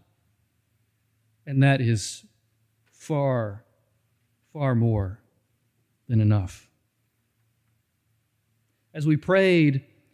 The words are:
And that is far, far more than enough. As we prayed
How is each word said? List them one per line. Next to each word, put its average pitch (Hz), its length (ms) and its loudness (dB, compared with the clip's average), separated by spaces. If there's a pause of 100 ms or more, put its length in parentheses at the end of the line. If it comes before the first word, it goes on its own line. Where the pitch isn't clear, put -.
(1500)
And 135 180 0
that 135 180 2
is 113 440 -4 (600)
far, 127 800 -6 (920)
far 139 220 -2
more 107 440 -2 (880)
than 113 140 2
enough. 104 480 -2 (2250)
As 151 140 -4
we 151 100 2
prayed 175 680 2 (280)